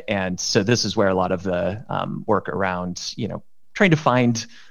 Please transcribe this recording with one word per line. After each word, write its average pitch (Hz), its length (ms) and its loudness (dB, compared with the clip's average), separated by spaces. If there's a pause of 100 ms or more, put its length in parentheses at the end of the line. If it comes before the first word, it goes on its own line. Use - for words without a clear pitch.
and 92 320 -2
so - 240 0
this 117 220 2
is 98 120 -4
where 101 100 4
a 95 60 4
lot 92 180 2
of 87 120 -2
the, 90 460 -2
um, 95 380 -4
work 101 220 0
around, 90 680 -4
you 120 120 -6
know, 87 160 -10 (300)
trying 190 180 4
to 151 60 6
find, 120 480 2 (260)